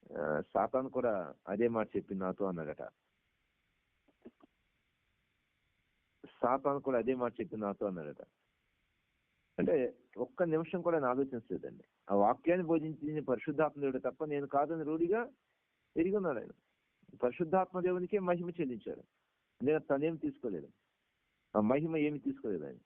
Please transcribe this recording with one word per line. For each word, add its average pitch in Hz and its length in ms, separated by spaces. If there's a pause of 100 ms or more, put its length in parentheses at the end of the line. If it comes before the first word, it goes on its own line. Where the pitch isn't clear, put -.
(120)
"ఆ, 76 280
సాతాను 113 480
కూడా 107 460 (140)
అదే 104 200
మాట 110 280
చెప్పింది 95 260
నాతో" 92 220
అన్నాడట. 80 380 (3500)
"సాతాను 135 540
కూడా 131 180
అదే 117 160
మాట 123 260
చెప్పింది 107 240
నాతో" 101 220
అన్నాడట. 78 360 (1400)
అంటే 135 400 (180)
ఒక్క 123 260
నిమిషం 165 400
కూడా 170 140
ఆయన 147 80
ఆలోచించలేదండి. 123 800 (260)
ఆ 98 40
వాక్యాన్ని 143 520
బోధించింది 151 540
పరిశుద్ధాత్మ 143 600
దేవుడు 135 180
తప్ప 127 260
నేను 143 220
కాదని 151 380
రూఢిగా 170 480 (640)
ఎరిగి 190 200
ఉన్నాడు 170 220
ఆయన. - 120 (720)
పరిశుద్ధాత్మ 180 580
దేవునికే 180 380
మహిమ 175 320
చెల్లించాడు, 123 520 (640)
నేను 151 140
తనేం 147 380
తీసుకోలేదు, 104 520 (880)
ఆ 107 40
మహిమ 147 360
ఏమి 151 220
తీసుకోలేదు 104 460
ఆయన. 67 220